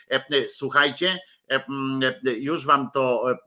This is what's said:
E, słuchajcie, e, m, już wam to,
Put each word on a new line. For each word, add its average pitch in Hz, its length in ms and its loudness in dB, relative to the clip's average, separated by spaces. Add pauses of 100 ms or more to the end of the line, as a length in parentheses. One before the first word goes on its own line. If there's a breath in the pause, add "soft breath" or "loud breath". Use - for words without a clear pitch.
(100)
E, 135 380 0
słuchajcie, 143 720 0 (320 loud breath)
e, 135 40 2
m, 135 460 -2 (220)
już 131 440 -2
wam 139 240 4
to, 127 440 0 (120)